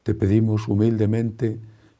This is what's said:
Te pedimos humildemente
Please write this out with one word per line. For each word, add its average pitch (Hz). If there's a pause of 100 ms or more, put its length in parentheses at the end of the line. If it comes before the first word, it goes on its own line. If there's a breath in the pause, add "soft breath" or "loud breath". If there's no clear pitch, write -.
Te 107
pedimos 107
humildemente 110 (400 soft breath)